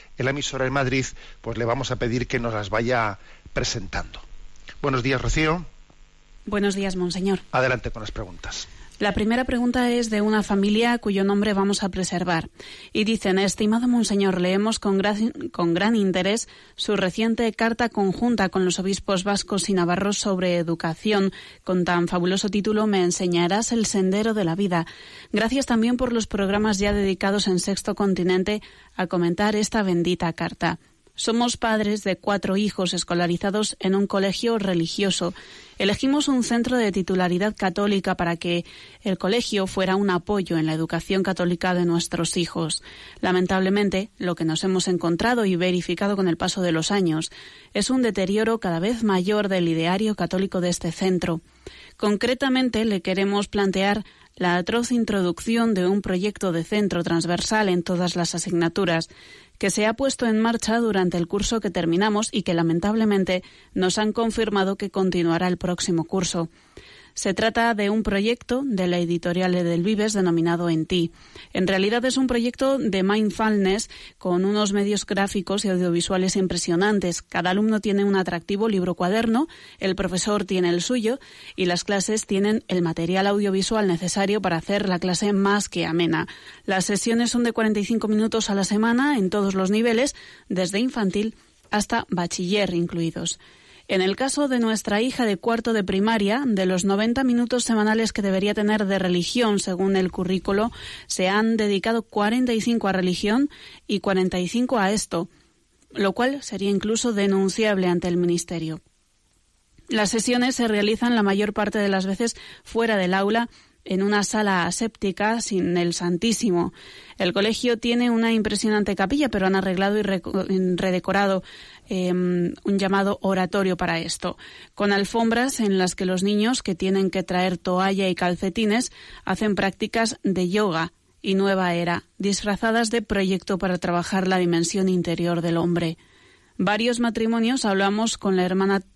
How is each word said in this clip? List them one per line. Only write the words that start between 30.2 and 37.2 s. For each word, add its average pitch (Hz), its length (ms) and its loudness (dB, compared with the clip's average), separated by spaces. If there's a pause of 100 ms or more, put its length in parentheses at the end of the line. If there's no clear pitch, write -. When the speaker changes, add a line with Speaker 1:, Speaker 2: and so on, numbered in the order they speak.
Speaker 2:
carta. 170 460 -4 (400)
Somos 240 380 0
padres 214 480 0
de 185 140 -2
cuatro 196 400 0
hijos 190 340 0
escolarizados 175 880 -2
en 190 140 2
un 202 120 2
colegio 202 520 0
religioso. 185 760 -2 (460)
Elegimos 269 500 0
un 254 160 2
centro 240 320 0
de 214 160 2
titularidad 185 640 0